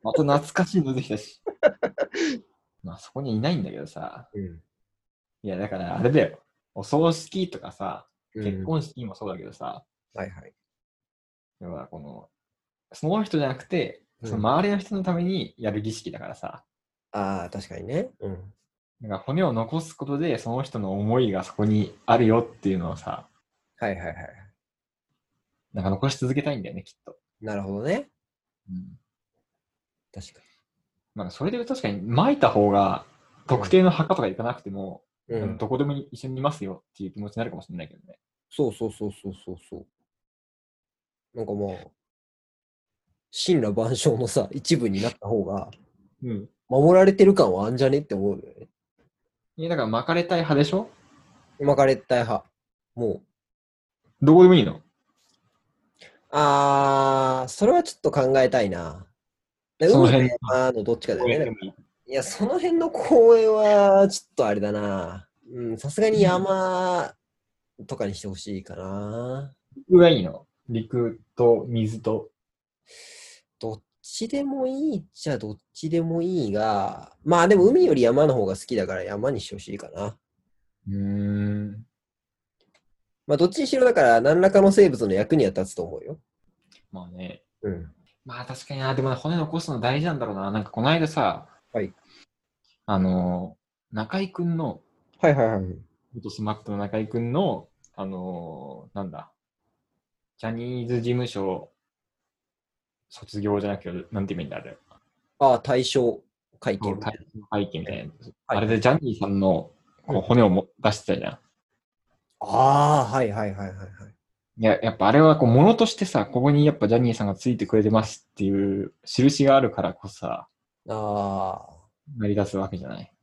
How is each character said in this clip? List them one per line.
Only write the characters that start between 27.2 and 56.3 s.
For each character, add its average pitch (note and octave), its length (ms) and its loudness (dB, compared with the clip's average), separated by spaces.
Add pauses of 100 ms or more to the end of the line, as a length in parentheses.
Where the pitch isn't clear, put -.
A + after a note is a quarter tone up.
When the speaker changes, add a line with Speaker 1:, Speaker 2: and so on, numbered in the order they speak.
Speaker 2:
な G#2+ 160 -10
る G2+ 60 -6
ほ G2 180 -8
ど A2 40 -8
ね。 G#3 260 -4 (600)
Speaker 1:
う - 40 -12
ん。 F#2 260 -14 (1120)
Speaker 2:
確 - 200 -20
か - 60 -20
に。 - 60 -20 (680)
Speaker 1:
ま G2 120 -10
あ、 - 40 -14
そ - 140 -8
れ G#3 60 -2
で B3 60 -8
言 A#3+ 60 -8
う A#3 40 -12
と C4 80 -6
確 - 80 -12
か A#2+ 60 -4
に、 G2+ 120 -8
撒 C3 300 2
い C#4+ 80 -2
た A#2+ 100 4
方 G#2 200 2
が、 G2 360 0 (420)
特 B2 220 0
定 F#3 140 6
の F3+ 60 6
墓 D#3+ 260 0
と C#3 60 -4
か A2 60 0
行 F#2+ 100 -6
か A2+ 60 -6
な A#2+ 120 -4
く - 60 -20
て G2+ 80 -14
も、 F#2+ 340 -12 (240)
Speaker 2:
う A#2 120 -8
ん。 G#2 40 -4
Speaker 1:
あ - 20 -4
の、 A2 120 -6
ど A2+ 100 -6
こ B2+ 100 -4
で C#3+ 60 -2
も C#3+ 100 -4 (180)
一 C3 140 -18
緒 C3 40 -10
に C3 100 -10
い - 20 -8
ま C#3+ 100 -2
す D3+ 120 -12
よ F#2+ 280 -12
っ - 60 -20
て G2+ 60 -12
い F#2 40 -10
う - 40 -12
気 G#2 80 -16
持 G#2 100 -10
ち - 80 -12
に - 40 -8
な G2+ 40 -4
る - 60 -10
か F2+ 40 -16
も D#2+ 60 -16
し - 100 -20
れ F2 60 -14
な E2 60 -12
い D#2 40 -16
け - 80 -20
ど - 120 -20
ね。 - 120 -20 (300)
Speaker 2:
そ C3+ 200 -4
う G#2 40 -10
そ A2+ 140 -8
う G2+ 40 -8
そ G#2+ 160 -10
う G2 40 -10
そ - 180 -14
う F#2+ 40 -14
そ F#2 200 -18
う - 20 -14 (140)
そ D#2+ 80 -18
う。 - 80 -20 (1500)
な A#2 100 -10
ん - 20 -6
か G2+ 80 -8
ま G2+ 200 -6
あ、 - 180 -18 (1600)
森 E3 140 4
羅 G#2 100 -2
万 A2+ 240 -2
象 A#2 220 0
の B2 100 -4
さ、 G#2+ 240 -2
一 - 240 -2
部 A#2+ 140 -2
に F#2+ 120 -2
な A#2 80 -2
っ - 100 -8
た G2+ 80 -14
方 G#2 180 -2
が、 F#2+ 240 -8 (540)
Speaker 1:
う A#2+ 100 -6
ん。 G#2 160 -10 (180)
Speaker 2:
守 D3 300 6
ら F#3+ 80 10
れ G3 80 6
て G3 120 6
る G3 80 8
感 B2+ 200 4
は G2 120 -2
あ A2+ 60 -2
ん B2+ 60 -4
じ C3 60 2
ゃ C3 60 4
ね C#3+ 100 2
っ - 40 -2
て G#2 120 -8
思 G2 140 -2
う - 20 -2
よ G2 60 -6
ね。 - 300 -20 (880)
Speaker 1:
い D#3+ 60 -8
や、 E3+ 60 -6
だ E3+ 60 -2
か C3+ 80 -2
ら A2 60 -2
撒 A#2 160 -2
か E3 80 -2
れ F3 100 0
た F3 120 -2
い E3+ 40 0
派 D#3 160 0
で C#3+ 80 6
し D3+ 100 0
ょ？ G3+ 160 -2 (720)
Speaker 2:
撒 C#3+ 160 2
か C#3 100 6
れ C3+ 120 4
た B2+ 200 0
い A#2+ 60 2
派。 A2 220 -4 (500)
も A#2 200 -2
う。 - 60 -16 (1000)
Speaker 1:
ど D3 140 8
こ F3+ 80 12
で F3+ 60 12
も F#3 60 10
い D3 60 6
い - 20 2
の？ - 180 -6 (1500)
Speaker 2:
あ C#3 1160 4